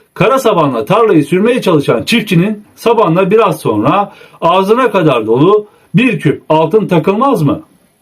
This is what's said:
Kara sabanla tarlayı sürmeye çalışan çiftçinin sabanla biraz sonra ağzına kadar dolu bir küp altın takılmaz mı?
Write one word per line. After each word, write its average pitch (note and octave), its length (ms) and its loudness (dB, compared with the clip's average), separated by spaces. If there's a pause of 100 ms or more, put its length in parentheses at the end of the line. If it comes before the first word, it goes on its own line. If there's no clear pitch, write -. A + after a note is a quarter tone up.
(140)
Kara B3 260 0
sabanla D3 460 0
tarlayı G3 400 2
sürmeye G#3+ 360 0
çalışan C#3 420 0
çiftçinin G#3 600 -2 (120)
sabanla F#3+ 560 0
biraz G#3+ 280 0
sonra C3+ 540 -2 (280)
ağzına F#3+ 500 0
kadar C#3 360 0
dolu F3 400 2 (280)
bir A3 240 0
küp - 300 -4
altın D#3+ 380 0
takılmaz G3 540 0
mı? C#3+ 200 -2 (400)